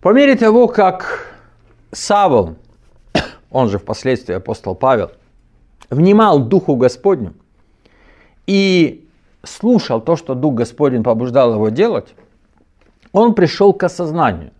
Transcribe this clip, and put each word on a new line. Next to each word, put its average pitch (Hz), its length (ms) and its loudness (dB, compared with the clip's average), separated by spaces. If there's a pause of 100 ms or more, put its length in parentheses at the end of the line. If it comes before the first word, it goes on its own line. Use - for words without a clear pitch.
по 180 120 2
мере 277 220 4
того, 226 320 4
как - 680 -2 (560)
Савл, 135 640 0 (580)
<coughs> - 60 -2 (320)
он 123 180 0
же 98 80 -4
впоследствии 110 580 -6
апостол 95 380 -8
Павел, 117 380 -2 (800)
внимал 185 500 2
Духу 135 360 -2
Господню 123 580 -2 (1120)
и 190 600 0 (360)
слушал 202 580 -2
то, 165 140 0
что - 180 -8
Дух 127 220 -2
Господень 120 480 -2
побуждал 120 500 0
его 110 160 0
делать, 156 460 -4 (960)
он 220 220 2
пришёл 196 400 2
к 196 100 -4
осознанию 151 760 -4